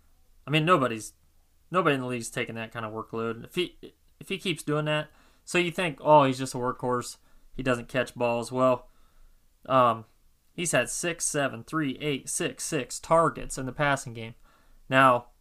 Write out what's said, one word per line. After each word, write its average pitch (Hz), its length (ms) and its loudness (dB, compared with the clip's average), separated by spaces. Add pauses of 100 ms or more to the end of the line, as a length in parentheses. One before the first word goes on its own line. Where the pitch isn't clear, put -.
(460)
I 131 40 -8
mean, 156 140 2
nobody's, 127 500 0 (560)
nobody 160 240 2
in 135 80 -2
the 127 40 -4
league's 123 240 -6
taking 117 260 -6
that 113 160 -10
kind 113 140 -8
of 107 60 -8
workload. 113 520 -6
If - 100 -16
he, - 220 -4 (440)
if - 80 -20
he 196 100 -4
keeps 160 240 -4
doing 151 220 -2
that, 151 240 -2 (360)
so - 140 -2
you 175 120 2
think, 165 320 -4
"Oh, 147 220 8
he's 131 140 0
just 135 160 -6
a 135 40 -6
workhorse. 123 580 -4 (400)
He 139 60 -8
doesn't 123 260 -2
catch 123 260 -2
balls." 120 380 -2
Well, 127 360 2 (800)
um, 120 380 4 (480)
he's 175 200 -4
had 123 180 2
six, 170 340 -4
seven, 120 400 -2
three, 147 360 -2
eight, 147 280 -4
six, - 360 -4
six - 360 -4
targets 165 560 2
in 135 100 -6
the 127 60 -6
passing 139 400 -2
game. 113 220 -12 (560)
Now, 131 360 6 (140)